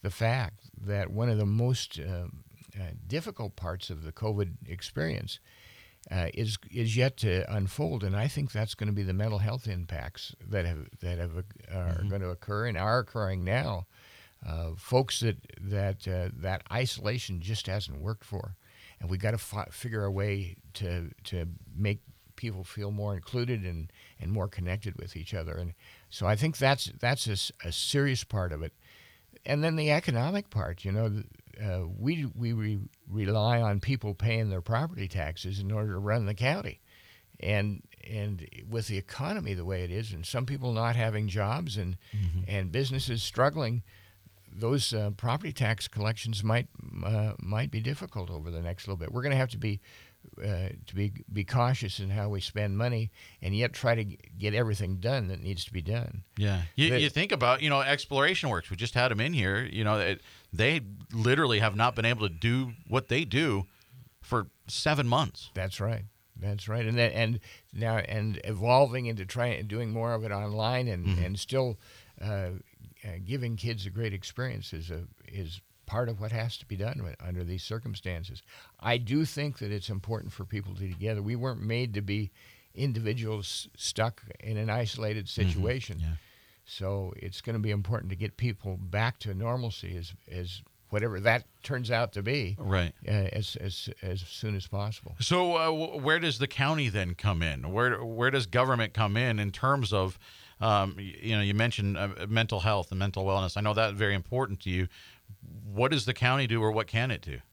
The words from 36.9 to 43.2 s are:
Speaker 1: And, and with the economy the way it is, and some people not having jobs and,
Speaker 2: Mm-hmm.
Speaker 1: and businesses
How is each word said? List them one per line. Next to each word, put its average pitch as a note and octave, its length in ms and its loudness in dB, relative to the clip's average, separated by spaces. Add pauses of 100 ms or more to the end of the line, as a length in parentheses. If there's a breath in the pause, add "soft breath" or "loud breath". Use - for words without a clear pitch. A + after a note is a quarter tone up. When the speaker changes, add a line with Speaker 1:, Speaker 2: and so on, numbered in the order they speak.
Speaker 1:
And, G#2 420 0 (240)
and G#2 400 -4 (240)
with A2+ 200 -2
the G2+ 80 -2
economy D3 560 -4
the F2+ 100 -4
way F2+ 200 -2
it F2 80 -4
is, G#2+ 200 -4
and E2+ 140 -6
some B2+ 200 -2
people B2+ 280 -2
not A#2 240 2
having G#2+ 320 2
jobs A2 480 0
and, F#2 180 -2 (180 loud breath)
Speaker 2:
Mm-hmm. F2+ 360 2
Speaker 1:
and F#2+ 240 0
businesses B2+ 500 0